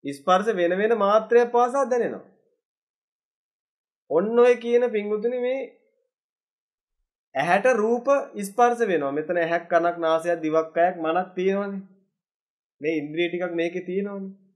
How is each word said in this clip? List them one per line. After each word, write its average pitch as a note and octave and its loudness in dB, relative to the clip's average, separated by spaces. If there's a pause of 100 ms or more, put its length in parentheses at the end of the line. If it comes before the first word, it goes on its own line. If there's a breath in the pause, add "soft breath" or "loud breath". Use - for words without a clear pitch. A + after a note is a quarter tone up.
ස්පර්ශ F#3 0
වෙන F3 0
වෙන G#3 0
මාත්‍රයක් A3 2
පාසා B3 2
දැනෙනවා. A3 -4 (1900)
ඔන්න G#3 2
ඔය B3 6
කියන A#3+ 0
පින්වතුනි G#3+ -4
මේ B3+ -2 (1700)
ඇහැට F3 2
රූප A#3 0 (340)
ස්පර්ශ A#3 2
වෙනවා. D3+ 0
මෙතන D#3 -4
ඇහැක්, E3+ 0
කනක්, E3+ 2
නාසයක්, E3 0
දිවක්, D#3+ 0
කයක්, F3 2
මනක් E3+ -2
තියෙනවනේ. G3 -4 (1000)
මේ D#3 -2
ඉන්ද්‍රිය D#3 -4
ටිකක් F3 -6
මේකේ E3+ -4
තියෙනවනේ. G3 -8 (200)